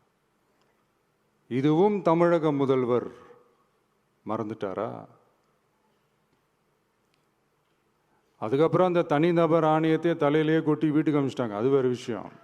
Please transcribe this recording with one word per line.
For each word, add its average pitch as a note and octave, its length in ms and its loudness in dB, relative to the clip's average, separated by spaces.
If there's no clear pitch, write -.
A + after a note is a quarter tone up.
இதுவும் D#3 540 0
தமிழக E3+ 500 2
முதல்வர் B2+ 580 0
மறந்துட்டாரா? G#2+ 800 -8
அதுக்கப்புறம் D#3 480 0
அந்த F3 160 0
தனிநபர் E3 640 2
ஆணையத்தை D#3+ 520 0
தலையிலேயே D#3 460 2
கொட்டி D3+ 280 0
வீட்டுக்கு D3 300 0
அனுப்பிச்சிட்டாங்க. B2 360 -4
அது A2+ 120 -2
வேற C3+ 200 2
விஷயம். A#2 420 -6